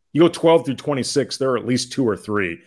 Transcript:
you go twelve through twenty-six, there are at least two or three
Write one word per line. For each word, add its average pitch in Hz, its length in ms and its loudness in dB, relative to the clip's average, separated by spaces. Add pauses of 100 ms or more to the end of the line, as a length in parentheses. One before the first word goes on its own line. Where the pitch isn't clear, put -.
(140)
you 147 80 4
go 175 80 8
twelve 165 360 2
through 135 100 -4
twenty-six, 135 640 -2
there 131 140 0
are 123 60 0
at 101 80 -6
least 123 260 -2
two 131 160 0
or 101 80 0
three 95 520 -4